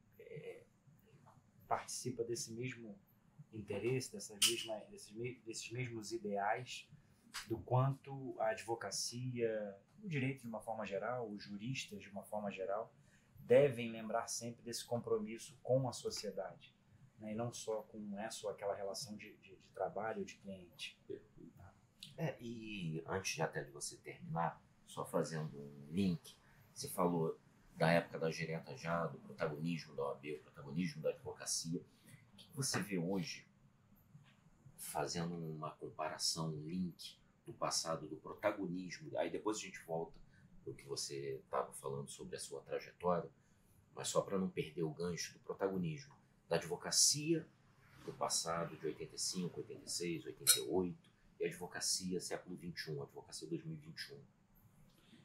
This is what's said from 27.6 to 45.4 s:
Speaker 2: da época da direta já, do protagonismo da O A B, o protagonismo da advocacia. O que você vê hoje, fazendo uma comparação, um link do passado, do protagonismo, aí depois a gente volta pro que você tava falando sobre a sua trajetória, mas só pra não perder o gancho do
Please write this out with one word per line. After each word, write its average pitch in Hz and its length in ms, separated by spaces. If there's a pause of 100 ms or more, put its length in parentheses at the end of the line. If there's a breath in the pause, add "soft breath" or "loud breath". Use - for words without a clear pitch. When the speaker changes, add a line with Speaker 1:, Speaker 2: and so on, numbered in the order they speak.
Speaker 2:
da 82 160
época 85 300
da 80 100
direta 80 460
já, 82 320
do 69 100
protagonismo 80 800
da - 80
O 69 80
A - 20
B, 73 220
o - 60
protagonismo 71 600
da 170 80
advocacia. - 720
O - 560
que - 180
você - 260
vê 95 180
hoje, 87 500 (1300)
fazendo 85 580
uma 78 380
comparação, 78 800
um 76 140
link 92 500 (260 soft breath)
do - 80
passado, 78 540
do 78 100
protagonismo, 90 1040
aí 85 100
depois 90 280
a - 40
gente - 240
volta 80 320 (460 soft breath)
pro - 100
que - 120
você 69 640
tava 65 220
falando 69 360
sobre 69 280
a - 20
sua 69 240
trajetória, 80 640 (640 soft breath)
mas - 140
só - 140
pra 98 180
não 95 100
perder 85 360
o 78 60
gancho 85 420
do - 80